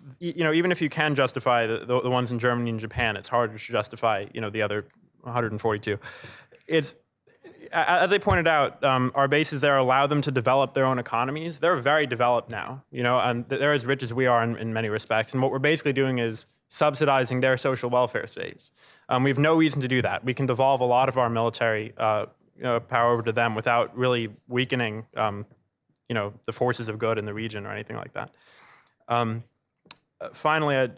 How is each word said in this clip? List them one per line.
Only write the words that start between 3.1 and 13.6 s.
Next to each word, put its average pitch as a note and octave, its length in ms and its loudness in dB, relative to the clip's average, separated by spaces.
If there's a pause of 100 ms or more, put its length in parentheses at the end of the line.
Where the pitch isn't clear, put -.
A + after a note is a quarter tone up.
it's G2 120 -12
harder A2+ 300 0
to A#2 140 -14
justify, G#2+ 600 0
you A#2 80 -8
know, G#2+ 100 -4
the G#2+ 120 -2
other G#2 240 -2 (380)
hundred A#2 280 -2
and G#2 80 -6
forty-two. G#2+ 380 -2 (680)
It's, D3+ 280 0 (800)
a-, D#3+ 180 2
as F3+ 220 4
I G3+ 60 4
pointed F3+ 300 2
out, D3 340 2
um, B2+ 320 2
our C#3 140 4
bases D3 320 0
there C#3+ 160 4
allow C3 300 4
them D3 160 2
to D3 80 -2
develop C3 420 2
their C3+ 140 2
own C3 120 2
economies. C#3 600 -4
They're E3+ 180 2
very C#3+ 300 2
developed A#2+ 440 0
now, A#2+ 400 -10
you B2 120 -6
know, B2 160 2
and A#2+ 300 0
th-, C3+ 120 -4